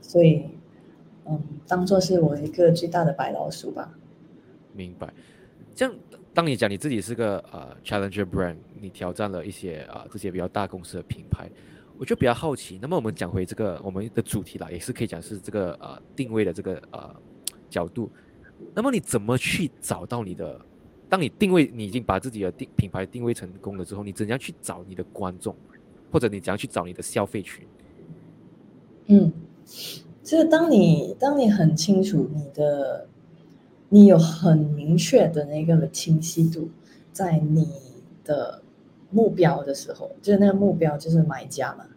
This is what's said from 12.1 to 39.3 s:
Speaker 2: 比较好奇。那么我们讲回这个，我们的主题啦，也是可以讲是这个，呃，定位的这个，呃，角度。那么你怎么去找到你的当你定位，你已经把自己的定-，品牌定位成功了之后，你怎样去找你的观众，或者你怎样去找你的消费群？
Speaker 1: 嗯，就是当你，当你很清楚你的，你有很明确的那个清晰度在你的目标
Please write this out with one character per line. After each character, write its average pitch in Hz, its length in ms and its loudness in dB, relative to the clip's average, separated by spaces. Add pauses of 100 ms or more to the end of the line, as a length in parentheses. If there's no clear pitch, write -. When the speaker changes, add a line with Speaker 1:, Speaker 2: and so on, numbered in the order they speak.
Speaker 2:
比 - 80 0
较 120 80 4
好 135 240 -4
奇。 92 240 -16
那 123 80 -10
么 180 80 -4
我 156 40 0
们 110 140 -6
讲 90 160 -6
回 92 140 -4
这 - 100 -12
个， 95 300 -6
我 98 60 -8
们 98 240 -8
的 113 80 -2
主 104 200 -6
题 - 160 -16
啦， 85 120 -12
也 87 80 -12
是 - 120 -12
可 - 140 -6
以 - 20 -8
讲 85 140 -10
是 101 180 -14
这 - 140 -16
个， 95 280 -4
呃， - 200 -18 (160)
定 120 160 -8
位 110 140 2
的 87 60 -4
这 95 100 -10
个， 92 180 -8 (120)
呃， - 220 -18 (540)
角 - 180 -4
度。 113 240 -10 (640)
那 247 60 -4
么 269 100 0
你 240 80 0
怎 123 220 -2
么 113 160 -2
去 - 340 -2 (100)
找 87 260 -8
到 120 180 -6
你 90 100 -10
的 73 240 -10 (520)
当 190 100 2
你 139 80 -2
定 190 240 0
位， 165 220 4
你 113 100 -10
已 98 60 -8
经 120 120 -4
把 95 160 0
自 131 120 -8
己 107 120 -8
的 90 100 -2
定-， - 140 -12 (100)
品 98 120 0
牌 92 160 -6
定 120 180 -10
位 120 120 -2
成 90 260 -14
功 101 160 -10
了 90 80 -8
之 101 100 -12
后， 101 100 -10
你 101 80 -12
怎 104 160 -6
样 123 100 -2
去 165 240 -12
找 87 260 -12
你 92 60 -16
的 90 180 -8
观 92 260 -8
众， 104 160 -8 (560)
或 - 80 2
者 117 100 0
你 101 120 -6
怎 - 100 -10
样 98 60 -2
去 - 100 -8
找 87 200 -6
你 87 80 -14
的 90 80 -14
消 101 240 -4
费 101 160 -8
群？ - 240 -18 (1400)
Speaker 1:
嗯， 185 240 8 (880)
就 311 160 2
是 311 60 6
当 320 260 4
你， 165 480 4
当 285 180 0
你 247 140 4
很 165 240 4
清 190 260 2
楚 147 320 0
你 147 220 -6
的， 143 540 -2 (800)
你 202 180 12
有 185 100 10
很 165 400 4
明 151 400 0
确 202 300 4
的 156 200 -2
那 151 200 -4
个 165 240 4
清 156 320 0
晰 160 260 0
度 160 220 -6 (420)
在 170 260 0
你 156 300 2 (560)
的 135 380 -4 (480)
目 214 180 4
标 151 360 2